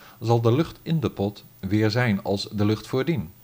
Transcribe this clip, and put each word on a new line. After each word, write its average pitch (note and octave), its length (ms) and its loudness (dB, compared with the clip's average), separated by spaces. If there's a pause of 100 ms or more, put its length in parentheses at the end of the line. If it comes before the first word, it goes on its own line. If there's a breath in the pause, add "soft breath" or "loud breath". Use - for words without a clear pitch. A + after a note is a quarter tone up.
(200 loud breath)
zal A#2 220 2
de A#2 100 4
lucht D#3 300 0
in D#3+ 180 -2
de G#2 100 0
pot - 360 -4 (140)
weer G#2+ 300 0
zijn A2 340 0
als G2+ 260 -4
de G#2 160 0
lucht G#2+ 220 -2
voordien. C3 440 -2 (120)